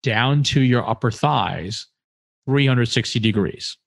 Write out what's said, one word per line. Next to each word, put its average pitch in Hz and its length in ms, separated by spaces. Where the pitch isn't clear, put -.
down 131 400
to 139 180
your 123 260
upper 113 220
thighs, 101 760
three 139 220
hundred 123 200
sixty - 320
degrees. 107 680